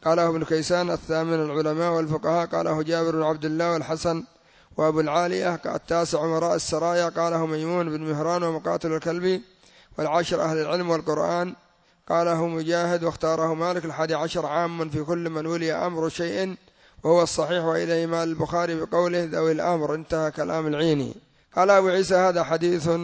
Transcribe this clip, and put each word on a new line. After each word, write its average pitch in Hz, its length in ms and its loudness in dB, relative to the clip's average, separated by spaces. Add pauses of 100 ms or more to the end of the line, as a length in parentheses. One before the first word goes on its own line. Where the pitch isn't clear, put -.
قاله 170 240 4
ابن 165 160 0
كيسان، 175 460 0
الثامن 165 440 -2
العلماء 156 580 0
والفقهاء 165 540 0
قاله 165 360 0
جابر 165 340 0
بن 160 60 2
عبد 156 220 0
الله 165 280 0
والحسن 165 520 -2 (520)
وأبو 156 240 2
العالية، 175 540 0
التاسع 160 720 -2
أمراء 165 300 0
السرايا 170 540 0
قاله 165 380 0
ميمون 160 440 -2
بن 156 100 -4
مهران 156 420 -2
ومقاتل 170 500 -2
الكلبي، 175 500 -2 (560)
والعاشر 160 440 0
أهل 160 160 0
العلم 170 320 0
والقرآن 165 640 0 (540)
قاله 170 380 2
مجاهد 170 580 -2
واختاره 160 500 0
مالك، 175 300 -2
الحادي 160 300 -2
عشر 160 320 -2
عام 165 420 -2
في 151 160 -4
كل 170 260 -2
من 156 160 -4
ولي 165 260 -2
أمر 165 360 -2
شيء 185 480 -4 (460)
وهو 170 200 6
الصحيح، 165 420 0
وإليه 165 420 0
مال 165 220 -2
البخاري 165 520 -2
بقوله: 175 440 0
"ذوي 160 280 0
الأمر"، 156 420 0
انتهى 160 360 -2
كلام 160 360 -2
العيني. 147 480 0 (420)
قال 190 140 6
أبو 190 180 6
عيسى: 185 260 2
"هذا 180 300 4
حديث 165 460 0 (140)